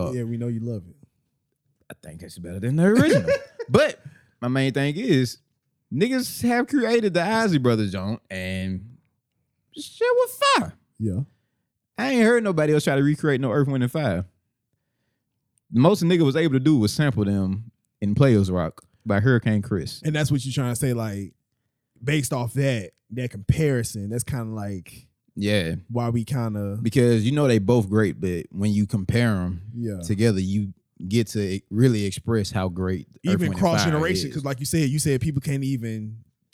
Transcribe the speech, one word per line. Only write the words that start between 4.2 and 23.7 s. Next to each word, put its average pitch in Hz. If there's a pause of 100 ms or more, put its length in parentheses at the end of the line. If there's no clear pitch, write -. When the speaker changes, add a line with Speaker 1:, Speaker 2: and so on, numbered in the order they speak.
Speaker 1:
my 123
main 135
thing 143
is, 160 (560)
niggas 240
have 240
created 226
the 170
Isley 208
Brothers 110
joint, 98 (100)
and 95 (800)
shit -
was 494 (180)
fire. - (260)
Speaker 2:
Yeah. 107 (760)
Speaker 1:
I 247
ain't 240
heard 233
nobody 156
else 151
try 143
to 139
recreate 147
no 131
Earth, 135
Wind 135
and 120
Fire. 101 (1500)
The 113
most 180
a 175
nigga 170
was 135
able 160
to 135
do 147
was 104
sample 139
them 98 (300)
in 101
Players 107
Rock 87 (220)
by 101
Hurricane 113
Chris. 90
Speaker 2:
And 156
that's 151
what 131
you're 131
trying 123
to -
say, 127
like, 104 (720)
based 143
off 123
that, 127 (200)
that 123
comparison, 110